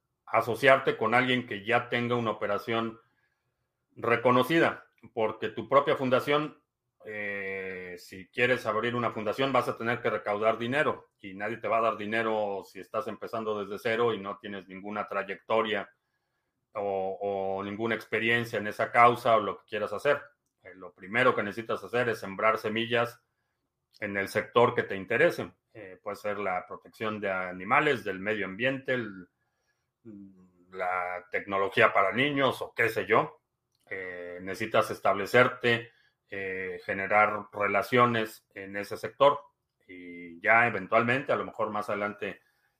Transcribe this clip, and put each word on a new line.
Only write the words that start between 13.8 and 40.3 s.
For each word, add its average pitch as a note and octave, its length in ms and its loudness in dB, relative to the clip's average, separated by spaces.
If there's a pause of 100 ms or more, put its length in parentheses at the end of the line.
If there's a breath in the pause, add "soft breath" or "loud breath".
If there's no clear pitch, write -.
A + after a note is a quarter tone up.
y G#2 80 -4
no G2 200 -10
tienes G2 280 -12
ninguna G2 400 -8
trayectoria G2+ 800 -2 (840)
o, G2 480 -4
o G2 420 -2
ninguna G#2 300 -2
experiencia A2+ 640 0
en G#2 80 -4
esa A2 260 -4
causa A#2+ 440 6
o G#2+ 40 6
lo G2 200 -2
que - 60 -20
quieras G#2 280 -4
hacer. C#3+ 260 0 (440)
Eh, F#2 120 -20
lo F#2 180 -16
primero A#2 420 2
que A2+ 80 -2
necesitas G#2 400 -6
hacer A#2+ 260 -2
es G#2 100 -4
sembrar G#2 380 0
semillas A2+ 640 -2 (760)
en G2+ 180 -6
el G2 100 -2
sector A#2+ 460 2
que A#2 100 0
te G2+ 120 -8
interese. A#2 560 0 (220)
Eh, F#2+ 280 -18
puede G2+ 140 -10
ser G#2 240 -6
la F#2 260 -4
protección G#2+ 540 -8
de G2+ 120 -2
animales, F#2+ 720 0
del F#2+ 160 -4
medio G2+ 260 -2
ambiente, B2+ 480 -4
el, G2+ 360 -6 (1400)
la F2+ 600 -4
tecnología G2 640 2
para F#2+ 200 4
niños C#3 500 0
o - 100 -10
qué A#2 160 2
sé G2 160 -2
yo. A#2+ 360 2 (460)
Eh, F2+ 540 -10
necesitas G#2 480 0
establecerte, A2+ 1000 2 (360 soft breath)
eh, F#2+ 580 -8
generar G#2 680 2
relaciones A2 1000 2
en G2 220 -12
ese G2+ 200 -6
sector C#3+ 420 4 (480)
y F2 540 -16